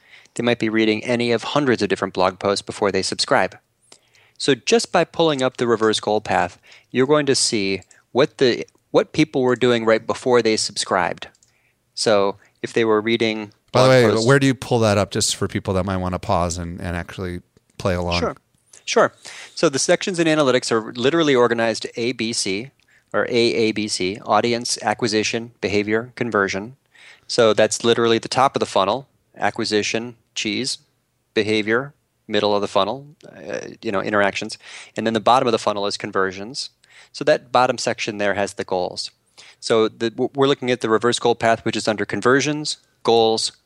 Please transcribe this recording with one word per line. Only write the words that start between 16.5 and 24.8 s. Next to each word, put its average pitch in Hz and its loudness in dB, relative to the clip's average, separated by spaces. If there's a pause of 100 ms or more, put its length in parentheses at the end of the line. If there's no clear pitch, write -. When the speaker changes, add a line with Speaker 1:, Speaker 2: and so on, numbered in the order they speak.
Speaker 2:
and, 85 -10
and 87 -6
actually 90 -10 (340)
play 95 -2
along? 87 -2
Speaker 1:
Sure. - -4 (480)
Sure. - 0 (420)
So 165 2
the 135 -2
sections 175 0
in 165 2
analytics 139 2
are 113 0
literally 143 2
organized 117 2
A 123 -2
B 117 -4
C, 107 -4 (420)
or 104 0
A - -6
A 113 2
B 107 -2
C, 92 -4
audience, 117 0